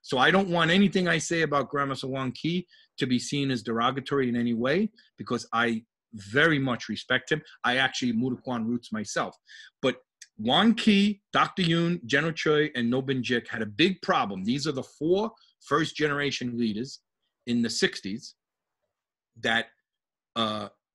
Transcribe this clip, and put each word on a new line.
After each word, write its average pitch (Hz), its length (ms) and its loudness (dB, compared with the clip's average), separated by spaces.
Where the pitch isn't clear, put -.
so - 160 -2
I 143 120 6
don't 190 200 2
want 170 200 2
anything 185 380 4
I 165 80 2
say 165 240 -2
about 143 300 0
Grandmaster 139 400 -4
Wang 131 220 -4
Ki 170 340 -4
to 139 80 0
be 123 120 2
seen 139 320 -2
as 120 120 -2
derogatory 127 680 -2
in 120 80 0
any 120 160 0
way, 139 380 0
because 117 380 -6
I 113 280 0
very 131 460 2
much 131 320 -2
respect 123 420 -2
him. 151 80 0
I 123 140 2
actually 131 340 0
Mudo 120 300 0
Kwan 117 240 -4
roots 117 260 -4
myself. 107 420 -4
But 127 160 0
Wang 156 360 4
Ki, 208 480 4
Doctor 151 300 0
Yoon, 170 420 2
General 143 280 0
Choi, 151 420 2
and 120 160 0
Nobin 131 320 0
Jik 117 260 -2
had 113 140 -8
a 104 40 -4
big 160 360 0
problem. 104 420 0
These 135 220 -2
are 156 60 -2
the 127 100 -6
four 190 500 -2
first 156 340 0
generation 143 640 -2
leaders 117 420 -4
in 120 160 0
the 113 80 -2
sixties - 640 -4
that, 113 280 -2
uh, 107 340 -2